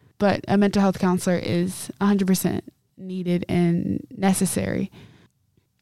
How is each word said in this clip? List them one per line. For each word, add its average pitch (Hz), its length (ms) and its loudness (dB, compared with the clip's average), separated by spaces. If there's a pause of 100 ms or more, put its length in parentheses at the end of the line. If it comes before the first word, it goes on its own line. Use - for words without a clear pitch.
(200)
But - 300 2
a 196 80 2
mental 202 240 4
health 190 180 2
counselor 180 400 0
is 175 520 -4 (100)
a 202 60 2
hundred 202 220 2
percent - 360 0 (320)
needed 185 520 -4
and 175 580 0 (100)
necessary. 190 720 0 (920)